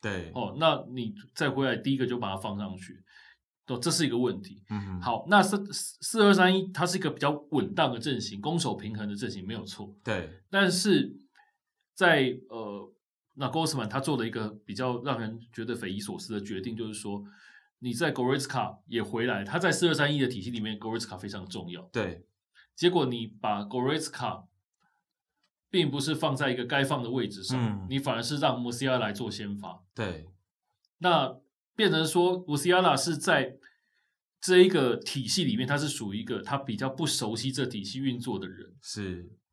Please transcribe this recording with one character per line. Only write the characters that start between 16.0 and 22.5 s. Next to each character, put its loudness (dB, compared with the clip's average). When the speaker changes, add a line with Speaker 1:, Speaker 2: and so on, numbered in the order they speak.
Speaker 2:
所 -8
思 -8
的 -2
决 -6
定， -6
就 -6
是 -8
说 -8
你 -6
在 0
Goretzka -2
也 -2
回 -2
来， -2
他 -2
在 4
四 4
二 4
三 2
一 2
的 4
体 -4
系 -8
里 -6
面， -6
Goretzka -6
非 -8
常 -10
重 -10
要。 -12
Speaker 1:
对。 -4